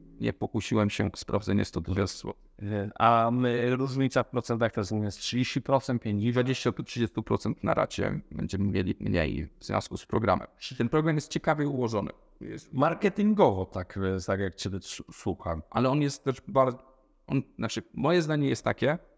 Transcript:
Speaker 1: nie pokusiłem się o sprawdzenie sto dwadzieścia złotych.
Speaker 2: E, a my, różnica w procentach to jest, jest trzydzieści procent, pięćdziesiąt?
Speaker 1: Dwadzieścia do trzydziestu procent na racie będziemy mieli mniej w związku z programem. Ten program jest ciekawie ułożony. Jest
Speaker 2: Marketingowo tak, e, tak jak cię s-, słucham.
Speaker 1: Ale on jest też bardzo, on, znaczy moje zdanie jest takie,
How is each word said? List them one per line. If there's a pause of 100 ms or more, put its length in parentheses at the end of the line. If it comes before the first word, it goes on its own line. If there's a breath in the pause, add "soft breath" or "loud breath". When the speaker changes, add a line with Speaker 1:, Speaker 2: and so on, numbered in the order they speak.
(200)
Speaker 1:
nie
pokusiłem
się
o
sprawdzenie
sto
dwadzieścia
złotych. (200)
Speaker 2:
E, (100)
a
my,
różnica
w
procentach
to
jest,
jest
trzydzieści
procent,
pięćdziesiąt?
Speaker 1:
Dwadzieścia
do
trzydziestu
procent
na
racie (120)
będziemy
mieli
mniej (100)
w
związku
z
programem. (300)
Ten
program
jest
ciekawie
ułożony. (300)
Jest
Speaker 2:
Marketingowo
tak,
e,
tak
jak
cię
s-,
słucham.
Speaker 1:
Ale
on
jest
też
bardzo, (500)
on, (160)
znaczy (100)
moje
zdanie
jest
takie, (200)